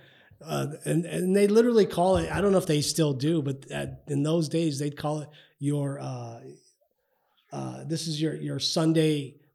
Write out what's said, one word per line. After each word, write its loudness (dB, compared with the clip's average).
uh, -4
and, 0
and 0
they 6
literally 6
call 2
it, -2
I -2
don't 4
know 4
if 0
they 2
still 0
do, 0
but -6
at, -8
in 0
those 2
days, 0
they'd -4
call -4
it -12
your, -2
uh, -10
uh, -8
this -4
is -4
your, -2
your -6
Sunday 2